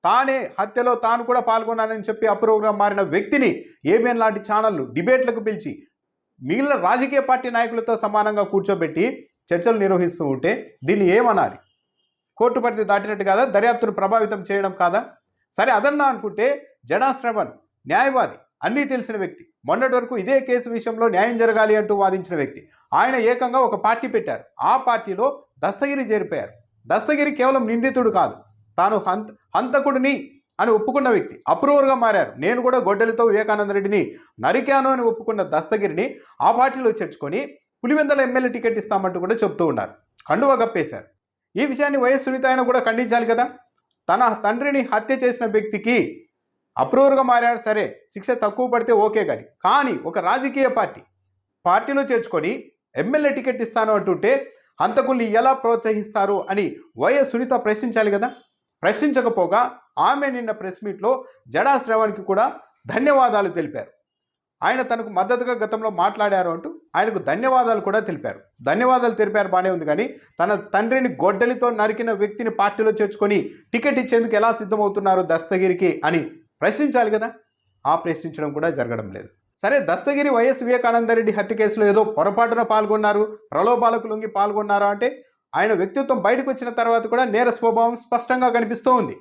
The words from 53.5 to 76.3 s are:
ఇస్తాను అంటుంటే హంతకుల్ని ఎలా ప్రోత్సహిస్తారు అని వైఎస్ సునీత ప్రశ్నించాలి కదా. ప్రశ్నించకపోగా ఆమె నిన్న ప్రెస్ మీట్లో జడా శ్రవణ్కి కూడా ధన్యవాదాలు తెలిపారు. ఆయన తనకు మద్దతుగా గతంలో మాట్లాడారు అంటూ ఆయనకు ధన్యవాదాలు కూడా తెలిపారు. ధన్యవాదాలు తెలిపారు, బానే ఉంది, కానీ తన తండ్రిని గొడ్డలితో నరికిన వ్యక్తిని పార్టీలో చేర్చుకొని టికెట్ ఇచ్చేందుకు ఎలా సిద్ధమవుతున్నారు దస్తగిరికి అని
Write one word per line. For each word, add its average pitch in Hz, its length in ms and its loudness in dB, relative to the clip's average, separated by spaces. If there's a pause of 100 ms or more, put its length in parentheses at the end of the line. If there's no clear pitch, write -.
ఇస్తాను 220 320 0
అంటుంటే 190 380 0 (500)
హంతకుల్ని 233 500 0
ఎలా 247 220 4
ప్రోత్సహిస్తారు 220 840 0 (120)
అని 196 160 -2 (380)
వైఎస్ 269 280 2
సునీత 254 220 -2 (120)
ప్రశ్నించాలి 214 460 0
కదా. 202 180 -2 (540)
ప్రశ్నించకపోగా 226 800 2 (380)
ఆమె 277 280 2
నిన్న 247 240 -6
ప్రెస్ 190 340 -10
మీట్లో 202 260 -4 (360)
జడా 147 300 2
శ్రవణ్కి 220 520 -2
కూడా 202 160 2 (420)
ధన్యవాదాలు 240 640 2
తెలిపారు. 151 420 -8 (720)
ఆయన 254 200 0
తనకు 233 280 -4
మద్దతుగా 240 440 -2
గతంలో 220 360 -4
మాట్లాడారు 196 600 0
అంటూ 165 200 -8 (260)
ఆయనకు 196 240 0 (100)
ధన్యవాదాలు 226 520 0
కూడా 202 180 0
తెలిపారు. 170 400 -8 (220)
ధన్యవాదాలు 240 600 2
తెలిపారు, 202 260 0
బానే 185 220 0
ఉంది, 170 160 -4
కానీ 156 200 0 (340)
తన 202 160 2 (200)
తండ్రిని 240 340 0 (140)
గొడ్డలితో 240 460 2
నరికిన 220 420 -2
వ్యక్తిని 208 400 -2
పార్టీలో 208 400 0
చేర్చుకొని 208 480 0 (340)
టికెట్ 269 260 0
ఇచ్చేందుకు 233 360 0
ఎలా 220 160 4
సిద్ధమవుతున్నారు 202 800 0
దస్తగిరికి 180 720 0
అని 160 160 0 (400)